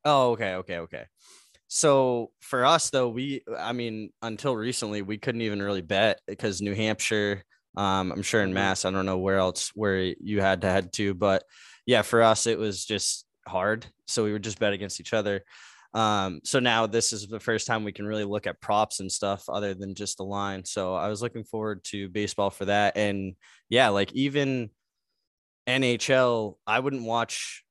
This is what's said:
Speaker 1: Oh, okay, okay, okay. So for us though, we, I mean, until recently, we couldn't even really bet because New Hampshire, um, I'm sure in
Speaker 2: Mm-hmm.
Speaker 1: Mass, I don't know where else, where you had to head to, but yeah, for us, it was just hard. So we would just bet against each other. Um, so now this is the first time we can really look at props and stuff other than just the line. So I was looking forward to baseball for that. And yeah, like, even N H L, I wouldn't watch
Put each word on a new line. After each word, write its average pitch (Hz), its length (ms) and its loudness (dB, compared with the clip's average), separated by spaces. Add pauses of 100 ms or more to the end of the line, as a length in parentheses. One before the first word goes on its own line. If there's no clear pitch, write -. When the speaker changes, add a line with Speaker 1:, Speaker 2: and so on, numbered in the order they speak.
Speaker 1:
Oh, 135 280 4
okay, 107 220 -2
okay, 92 240 -6
okay. 78 260 -10 (640)
So 131 720 2
for 127 240 0
us 156 260 4
though, 127 200 2
we, 131 320 -6 (160)
I 110 140 -6
mean, 110 380 -6 (120)
until 117 340 -4
recently, 107 460 -4
we 104 160 -6
couldn't 117 240 -4
even 104 200 -2
really 98 200 -2
bet 98 440 2
because 101 360 -4
New 101 120 0
Hampshire, 107 720 0 (320)
um, 95 340 0
I'm 98 120 -4
sure 107 200 2
in 95 60 2
Speaker 2:
Mm-hmm. 92 60 -2
Speaker 1:
Mass, 98 320 0
I 92 40 0
don't 95 160 0
know 95 120 0
where 95 200 2
else, 92 360 0
where 98 260 0
you 98 400 -2
had 95 220 4
to 98 80 2
head 92 240 2
to, 101 200 0
but 95 300 2 (400)
yeah, 113 180 4
for 117 200 6
us, 110 240 6
it 113 120 2
was 101 280 -4
just - 400 -4 (200)
hard. 104 400 -2 (200)
So 113 180 -2
we 107 80 0
would 104 120 -4
just 107 140 -6
bet 104 140 2
against 98 280 -6
each - 120 -8
other. 101 300 0 (520)
Um, 104 500 0
so - 140 0
now 113 280 4
this 110 260 0
is 101 160 -10
the 107 120 -10
first - 260 -2
time 110 180 -2
we 101 80 -6
can 104 140 -10
really 107 180 -4
look 101 220 -4
at 87 140 -8
props 104 400 0
and 95 120 -8
stuff 101 360 -4
other 101 260 -4
than 98 200 -10
just 101 240 -8
the 95 60 -8
line. 98 400 -6
So 92 300 -4
I 90 140 -2
was 104 140 -4
looking 117 220 -8
forward 107 400 -6
to 98 240 -8
baseball 101 420 -2
for - 160 -8
that. 101 300 2
And 98 400 -2 (320)
yeah, 120 220 6
like, 101 240 0
even 135 560 0 (960)
N 131 180 2
H 120 260 0
L, 120 560 4
I 110 140 2
wouldn't 131 240 -4
watch - 680 -4